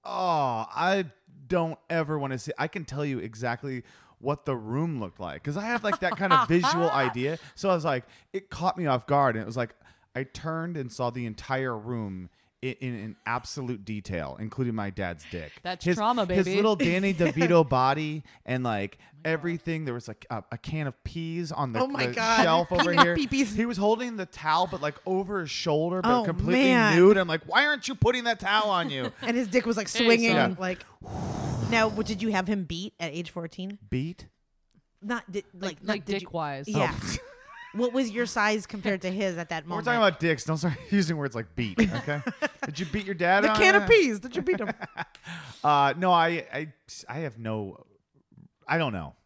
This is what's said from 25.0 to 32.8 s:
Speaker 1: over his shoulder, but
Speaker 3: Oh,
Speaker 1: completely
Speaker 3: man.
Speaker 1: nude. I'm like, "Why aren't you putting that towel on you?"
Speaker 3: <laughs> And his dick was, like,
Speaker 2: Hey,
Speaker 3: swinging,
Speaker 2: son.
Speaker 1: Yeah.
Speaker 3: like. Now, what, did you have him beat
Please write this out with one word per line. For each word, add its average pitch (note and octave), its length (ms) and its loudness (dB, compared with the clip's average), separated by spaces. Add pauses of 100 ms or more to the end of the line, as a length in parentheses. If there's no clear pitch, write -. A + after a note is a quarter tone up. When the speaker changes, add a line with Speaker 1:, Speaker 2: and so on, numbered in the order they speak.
Speaker 1:
over F#3+ 360 -2
his D#3 100 -8
shoulder, E3+ 500 0
but A#3+ 200 4
Speaker 3:
Oh, A3 40 -2
Speaker 1:
completely F3 420 2
Speaker 3:
man. A#3 280 8
Speaker 1:
nude. F#3 220 10
I'm F#3+ 100 2
like, D#3+ 200 -2
"Why B3 200 4
aren't C#4+ 220 -2
you B3+ 80 -6
putting A#3+ 280 2
that A#3 140 0
towel G#3 320 2
on F3 200 0
you?" C3 260 -4
Speaker 3:
<laughs> - 60 -16
And A#3+ 140 -2
his B3 120 -2
dick A#3+ 180 2
was, A#3 100 0
like, G3+ 140 -6
Speaker 2:
Hey, A#3 140 0
Speaker 3:
swinging, A#3 320 6
Speaker 2:
son. A3 160 4
Speaker 1:
Yeah. F3 80 -6
Speaker 3:
like. F#3 240 -6 (840)
Now, A3+ 180 4
what, G#3+ 160 -2
did G3+ 160 -6
you G#3+ 120 0
have F#3 140 2
him G3+ 180 -2
beat E3+ 360 -8